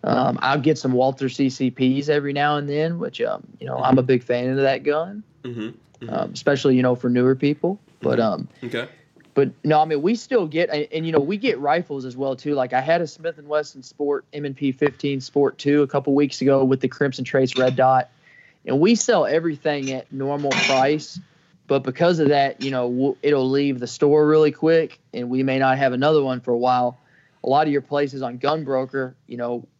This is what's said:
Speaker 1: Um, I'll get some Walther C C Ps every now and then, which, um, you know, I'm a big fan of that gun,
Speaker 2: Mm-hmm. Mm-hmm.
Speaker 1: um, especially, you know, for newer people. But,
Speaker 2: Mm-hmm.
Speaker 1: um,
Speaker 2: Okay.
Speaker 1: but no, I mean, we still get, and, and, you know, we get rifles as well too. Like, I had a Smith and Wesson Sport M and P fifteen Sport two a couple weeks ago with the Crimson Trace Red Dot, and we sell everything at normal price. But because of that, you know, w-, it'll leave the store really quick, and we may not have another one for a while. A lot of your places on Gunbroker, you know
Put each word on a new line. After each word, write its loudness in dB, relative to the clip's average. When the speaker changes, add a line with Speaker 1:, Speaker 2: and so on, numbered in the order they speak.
Speaker 1:
Um, 0
I'll 0
get 2
some -2
Walther 0
C 0
C -2
Ps 0
every 0
now 0
and -4
then, -2
which, -8
um, -4
you -12
know, -6
I'm 4
a 2
big 0
fan -2
of -2
that 0
gun, -2
Speaker 2:
Mm-hmm. -10
Mm-hmm. -12
Speaker 1:
um, -4
especially, 0
you 4
know, 2
for -4
newer 4
people. -2
But, 0
Speaker 2:
Mm-hmm. 0
Speaker 1:
um, -6
Speaker 2:
Okay. -6
Speaker 1:
but 2
no, 4
I 4
mean, -2
we 0
still 0
get, -2
and, -4
and, -4
you -4
know, 4
we -2
get -2
rifles -2
as -10
well -4
too. -4
Like, -2
I 2
had 0
a -2
Smith -10
and -20
Wesson -4
Sport -4
M -8
and -8
P -2
fifteen -2
Sport 0
two 2
a 2
couple 0
weeks 0
ago 4
with 2
the -2
Crimson -2
Trace 0
Red 2
Dot, 4
and 0
we 6
sell 2
everything -2
at -10
normal -4
price. 0
But 2
because 0
of 4
that, 0
you -4
know, -4
w-, -2
it'll 0
leave 0
the -6
store 2
really 4
quick, 0
and -8
we 0
may 0
not 2
have 2
another 2
one -4
for -2
a 0
while. 0
A -2
lot 4
of 0
your 0
places -4
on -8
Gunbroker, -2
you -12
know -6